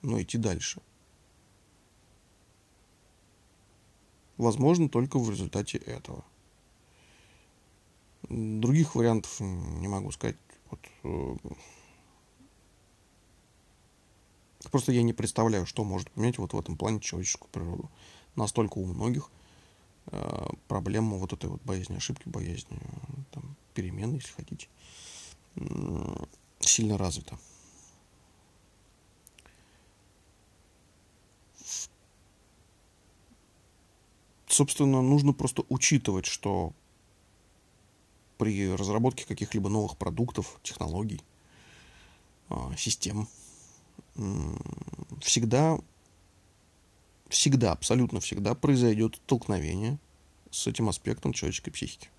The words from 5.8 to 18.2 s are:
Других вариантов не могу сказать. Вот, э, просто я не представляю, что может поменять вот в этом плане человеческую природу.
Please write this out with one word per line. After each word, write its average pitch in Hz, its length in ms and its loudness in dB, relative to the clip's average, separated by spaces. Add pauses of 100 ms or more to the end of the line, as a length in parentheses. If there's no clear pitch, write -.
Других 117 680 2
вариантов 117 460 2
не 87 480 -6
могу 98 220 -4
сказать. - 260 -6 (340)
Вот, - 100 -14 (240)
э, 69 320 -4 (3250)
просто 131 220 2
я 120 100 6
не 117 100 4
представляю, 110 540 0
что - 180 -4
может 95 260 -4
поменять 120 280 -2
вот - 160 -6
в 101 40 -2
этом 85 180 -6
плане 107 240 -2
человеческую - 500 -6
природу. 87 400 -8 (460)